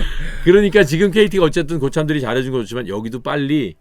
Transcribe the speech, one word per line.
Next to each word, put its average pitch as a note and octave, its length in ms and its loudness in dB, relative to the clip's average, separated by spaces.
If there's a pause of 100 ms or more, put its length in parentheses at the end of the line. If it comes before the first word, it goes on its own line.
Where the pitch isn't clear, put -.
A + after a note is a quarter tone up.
(440)
그러니까 G3 400 6
지금 E3 260 0
케이티가 G3+ 340 2
어쨌든 D#3+ 340 0
고참들이 D3+ 420 -2
잘해준 B2+ 320 -2
거 C3 80 -2
좋지만, A#2 280 -8
여기도 A2 340 -6
빨리 C#3 580 -4